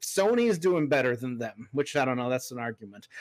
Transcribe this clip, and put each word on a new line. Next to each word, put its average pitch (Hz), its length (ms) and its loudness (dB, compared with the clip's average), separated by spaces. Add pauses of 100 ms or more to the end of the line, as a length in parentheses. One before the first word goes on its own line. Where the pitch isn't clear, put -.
Sony's 220 600 2
doing 170 280 2
better 131 280 2
than 123 220 -6
them, 110 340 -10
which 143 240 -2
I 139 80 4
don't 127 120 0
know, 123 140 -2
that's 127 220 -4
an 123 80 -10
argument. 113 480 -10 (120)